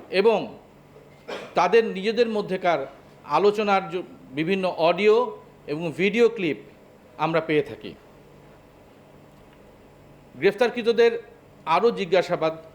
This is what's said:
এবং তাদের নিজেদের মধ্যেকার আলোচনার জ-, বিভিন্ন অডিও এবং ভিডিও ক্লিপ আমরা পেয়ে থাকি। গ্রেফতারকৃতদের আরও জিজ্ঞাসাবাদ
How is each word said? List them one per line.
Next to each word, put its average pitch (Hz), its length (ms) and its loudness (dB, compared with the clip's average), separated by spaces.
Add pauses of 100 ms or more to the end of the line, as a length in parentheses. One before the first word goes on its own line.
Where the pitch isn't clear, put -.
(200)
এবং 214 180 4 (1200)
তাদের 185 240 4 (140)
নিজেদের 220 400 0
মধ্যেকার 180 440 -2 (560)
আলোচনার 202 460 2 (100)
জ-, 180 140 -8 (320)
বিভিন্ন 185 260 -2 (240)
অডিও 202 280 4 (560)
এবং 160 120 -6 (160)
ভিডিও 208 260 2 (100)
ক্লিপ 170 220 -4 (640)
আমরা 165 240 0
পেয়ে 151 220 0
থাকি। 104 220 -14 (2500)
গ্রেফতারকৃতদের 226 720 2 (540)
আরও 175 220 2 (120)
জিজ্ঞাসাবাদ 170 540 0 (200)